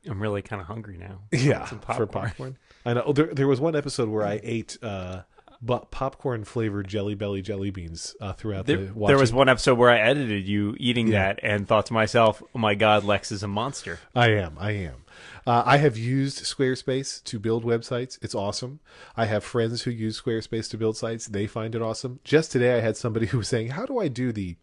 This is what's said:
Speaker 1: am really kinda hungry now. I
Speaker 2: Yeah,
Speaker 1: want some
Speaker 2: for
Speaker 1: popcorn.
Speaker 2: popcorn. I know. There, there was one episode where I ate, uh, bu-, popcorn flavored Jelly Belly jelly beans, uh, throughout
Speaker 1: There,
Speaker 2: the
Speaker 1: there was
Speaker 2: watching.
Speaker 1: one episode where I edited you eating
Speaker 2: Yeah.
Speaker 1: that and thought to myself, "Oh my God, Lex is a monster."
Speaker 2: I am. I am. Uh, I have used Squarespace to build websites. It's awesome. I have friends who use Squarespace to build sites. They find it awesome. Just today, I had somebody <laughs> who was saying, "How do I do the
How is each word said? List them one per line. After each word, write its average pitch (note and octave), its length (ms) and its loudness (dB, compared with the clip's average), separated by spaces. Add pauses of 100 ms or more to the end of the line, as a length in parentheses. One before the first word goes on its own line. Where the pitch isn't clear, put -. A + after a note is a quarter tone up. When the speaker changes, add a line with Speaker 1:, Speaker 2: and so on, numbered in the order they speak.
Speaker 1:
am G2+ 160 -6
really G2+ 200 -2
kinda G2 220 -10
hungry G#2 320 -12
now. F#2+ 260 -16 (100)
I C#3+ 40 2
Speaker 2:
Yeah, C3 220 4
Speaker 1:
want - 100 -10
some A2+ 120 -12
Speaker 2:
for A#2 260 -2
Speaker 1:
popcorn. A2 220 -4
Speaker 2:
popcorn. C3 300 -10 (280)
I A#2+ 80 2
know. A#2+ 180 0
There, D#3 220 2
there C#3 140 2
was C3 120 2
one D#3+ 140 0
episode C#3 340 -2
where G#2+ 160 0
I G2+ 200 -2
ate, A2+ 380 -6
uh, F#2 400 -8 (380)
bu-, B2 300 -2
popcorn C3 540 -4
flavored G2+ 420 -4
Jelly G#2 300 -2
Belly G2+ 260 -4
jelly G2+ 280 -4
beans, E2 500 -12
uh, G2 120 -8
throughout G2+ 340 -6
Speaker 1:
There, D3 100 2
Speaker 2:
the F#3 80 -4
Speaker 1:
there A2 340 2
was B2 140 6
Speaker 2:
watching. B2 40 0
Speaker 1:
one C3+ 120 8
episode B2+ 300 4
where B2 120 8
I A#2+ 80 6
edited A2 480 2
you G#2 320 0
eating A#2+ 300 2
Speaker 2:
Yeah. G#2 100 4 (160)
Speaker 1:
that - 80 -8
and G#2 240 0
thought G#2+ 200 4
to - 60 -6
myself, A2 480 4 (140)
"Oh B2 40 -4
my G#2+ 180 4
God, G#2+ 260 6
Lex G2+ 300 0
is G2+ 100 -6
a G#2+ 60 -6
monster." G#2 500 -6 (160)
Speaker 2:
I A#2+ 160 6
am. F2+ 300 0
I G#2 120 -2
am. E2+ 320 -8 (400)
Uh, A#2+ 220 4
I C3+ 120 6
have C#3 200 4
used C3+ 460 -2
Squarespace C3 800 -2
to A2+ 160 -8
build A2+ 240 0
websites. A#2 580 -2
It's A2 120 -8
awesome. A#2 440 -4 (380)
I A2+ 100 2
have G#2 160 0
friends A#2 400 -2
who B2+ 80 -2
use A2 300 -4
Squarespace A2+ 500 -4
to A2 80 -10
build A2 180 0
sites. A2+ 300 -6
They G#2 220 -4
find A2 260 -6
it A#2 80 -4
awesome. A#2+ 400 -6
Just D#3 300 2
today, B2 240 4
I A2+ 40 4
had A2 160 0
somebody A2+ 300 0
<laughs> - 20 -4
who B2+ 100 0
was G#2+ 100 -2
saying, A#2 220 -2
"How F3 160 -6
do C4+ 120 -4
I G3 80 0
do B2+ 240 -2
the F#2+ 320 -6